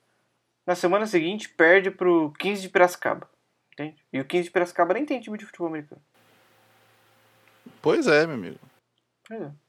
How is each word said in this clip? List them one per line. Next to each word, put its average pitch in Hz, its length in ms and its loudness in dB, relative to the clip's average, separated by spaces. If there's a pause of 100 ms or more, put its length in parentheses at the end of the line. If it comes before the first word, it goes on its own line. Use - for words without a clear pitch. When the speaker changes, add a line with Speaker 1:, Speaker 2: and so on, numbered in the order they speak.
(680)
Speaker 1:
Na 180 80 0
semana 196 320 0
seguinte 196 420 -2
perde 180 400 4
pro 175 480 0
quinze 196 240 -4
de 185 80 -12
Piracicaba, - 580 0 (460)
entende? 151 220 -12 (180)
E 131 60 -4
o 135 60 -6
quinze 180 180 -2
de 175 80 -10
Piracicaba 175 420 0
nem 233 100 -2
tem 294 160 -6
time 214 180 -12
de 208 100 -18
futebol 175 200 -10
americano. 151 340 -12 (1800)
Speaker 2:
Pois 247 240 2
é, 156 220 4
meu 156 80 -8
amigo. 87 240 -10 (680)
Speaker 1:
Pois 220 140 -12
é. 143 100 -12 (180)